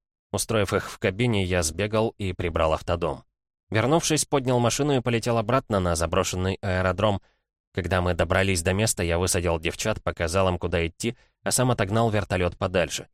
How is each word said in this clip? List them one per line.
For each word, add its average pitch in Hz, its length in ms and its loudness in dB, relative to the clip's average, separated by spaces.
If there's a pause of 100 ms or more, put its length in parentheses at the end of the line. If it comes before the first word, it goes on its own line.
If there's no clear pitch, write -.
(300)
Устроив 101 420 -2
их 95 180 0
в - 80 -16
кабине, 104 460 0
я 90 180 2
сбегал 107 540 -2
и 95 160 -4
прибрал 82 400 0
автодом. 82 520 -4 (460)
Вернувшись, 135 540 2
поднял 131 360 0
машину 139 360 2
и - 40 0
полетел 117 380 0
обратно 113 420 0
на 87 140 2
заброшенный 90 680 0
аэродром. 92 580 0 (540)
Когда 92 260 0
мы 90 140 2
добрались 92 480 2
до 92 100 0
места, 104 300 0
я 85 160 0
высадил 87 400 0
девчат, 85 440 -4
показал 90 460 0
им, 90 100 -2
куда 85 280 -2
идти, 113 300 -6 (260)
а 98 80 -4
сам 127 200 2
отогнал 110 400 0
вертолет 92 460 -2
подальше. 90 580 -2